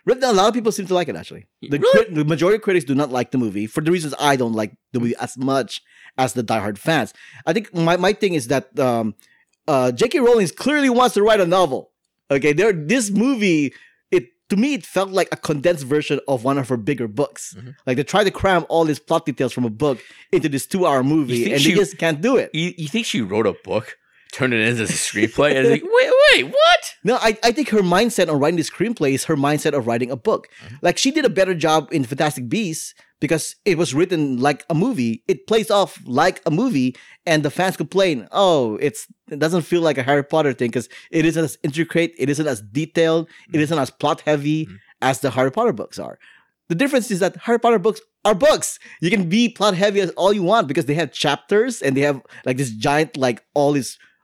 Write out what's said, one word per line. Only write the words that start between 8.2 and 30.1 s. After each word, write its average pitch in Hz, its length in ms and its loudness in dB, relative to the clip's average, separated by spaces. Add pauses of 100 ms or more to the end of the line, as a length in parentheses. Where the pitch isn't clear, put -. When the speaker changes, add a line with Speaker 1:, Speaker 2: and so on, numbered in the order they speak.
Speaker 1:
is 120 120 -4
that, 131 320 -2
um, 117 360 0 (520)
uh, 127 240 2
J 147 160 0
K 320 140 0
Rowling 233 280 4
clearly 277 400 0
wants 247 260 2
to 202 80 2
write 214 180 4
a 180 40 2
novel. 170 460 0 (400)
Okay, 139 220 2
there, 202 180 2
this 202 400 -2
movie, 196 640 0 (380)
it, 170 180 0 (180)
to 208 80 0
me, 262 200 0
it 170 100 -10
felt 190 240 -4
like 190 240 0
a - 20 -8
condensed 151 480 -2
version 143 460 -2
of 123 160 -2
one 139 120 0
of 131 120 -4
her 127 80 -2
bigger 117 320 -4
books. - 480 -6
Speaker 2:
Mm-hmm. 127 140 -18 (140)
Speaker 1:
Like, 127 120 -2
they 143 80 0
tried 202 200 2
to 185 60 0
cram 175 380 0
all 165 160 2
these 151 140 -2
plot 165 260 -2
details 131 260 -4
from 127 140 -2
a 113 40 -2
book 123 320 -2 (300)
into 156 160 2
this 139 200 -4
two-hour 156 360 2
movie, 139 320 2
Speaker 2:
You 117 80 0
think 113 120 -2
Speaker 1:
and 139 60 2
Speaker 2:
she 160 120 4
Speaker 1:
they 196 60 4
just 185 180 0
can't 160 240 -2
do 247 160 2
it. 131 160 -2
Speaker 2:
You, 160 240 -4
you 151 100 -10
think 220 180 -4
she - 140 -4
wrote 107 260 0
a 92 100 0 (100)
book? 101 320 -6 (340)
Turn 131 220 -2
it 113 80 2
into 113 220 0
a 98 40 -4
screenplay. 135 680 0
And 131 120 2
it's - 140 2
like, - 20 -16
Speaker 1:
<laughs> 381 80 -6
Speaker 2:
"Wait, 508 200 4 (220)
wait, 311 100 2 (100)
what?" 640 500 2
Speaker 1:
No, 233 180 2
I, 220 220 2
I 240 80 4
think 233 180 -2
her 214 120 2
mindset 180 500 2
on 147 80 0
writing 165 180 0
the 156 60 0
screenplay 160 500 -2
is 127 120 -2
her 160 100 0
mindset 147 380 0
of 123 140 -2
writing 120 240 -2